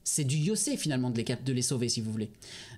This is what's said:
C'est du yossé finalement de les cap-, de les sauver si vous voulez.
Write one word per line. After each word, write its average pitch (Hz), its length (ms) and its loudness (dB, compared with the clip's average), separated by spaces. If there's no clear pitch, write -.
C'est - 220 0
du 135 120 2
yossé 214 400 2
finalement 127 340 2
de 113 60 0
les 113 80 0
cap-, 120 200 -2
de 135 80 2
les 127 100 2
sauver 120 260 0
si 117 120 0
vous 110 100 -2
voulez. 107 220 -4